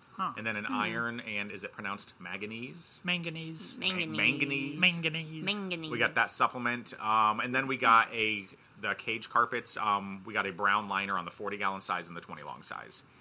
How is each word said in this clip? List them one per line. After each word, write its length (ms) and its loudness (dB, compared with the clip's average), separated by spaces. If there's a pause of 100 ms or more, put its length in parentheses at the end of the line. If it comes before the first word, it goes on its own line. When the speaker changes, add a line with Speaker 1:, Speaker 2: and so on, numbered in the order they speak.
(160)
Speaker 1:
Huh. 200 -2
Speaker 2:
and 100 -6
then 80 0
an 120 -2
Speaker 3:
Hmm. 80 -2
Speaker 2:
iron, 440 0
and 320 -6
is 140 -8
it 80 -10
pronounced 480 -8
manganese? 840 -10
Speaker 1:
Manganese. 720 -4
Speaker 3:
Manganese. 400 -2
Speaker 2:
Manganese. 640 0
Speaker 1:
Manganese. 640 0
Speaker 3:
Manganese. 460 -4
Speaker 2:
We 80 -2
got 160 4
that 160 4
supplement, 680 0
um, 400 6
and 120 0
then 140 2
we 100 0
got 380 8
a, 320 0 (340)
the 140 0
cage 340 -4
carpets. 480 2
Um, 480 2
we 100 -10
got 120 2
a 60 -2
brown 360 4
liner 300 0
on 60 -2
the 80 -8
forty 240 -4
gallon 240 -2
size 260 -4
and 100 -12
the 40 -8
twenty 240 -12
long 180 -10
size. 400 -12 (180)